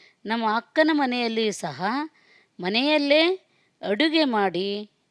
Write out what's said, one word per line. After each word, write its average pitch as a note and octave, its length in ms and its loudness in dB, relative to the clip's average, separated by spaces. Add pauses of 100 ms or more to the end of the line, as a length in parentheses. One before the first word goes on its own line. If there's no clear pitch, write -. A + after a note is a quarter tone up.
(260)
ನಮ್ಮ A3 300 -2
ಅಕ್ಕನ D4+ 380 2
ಮನೆಯಲ್ಲಿ A#3+ 580 0
ಸಹ D#3+ 320 -8 (760)
ಮನೆಯಲ್ಲೇ C#4+ 880 2 (360)
ಅಡುಗೆ G#3+ 420 2
ಮಾಡಿ G3+ 640 -2 (220)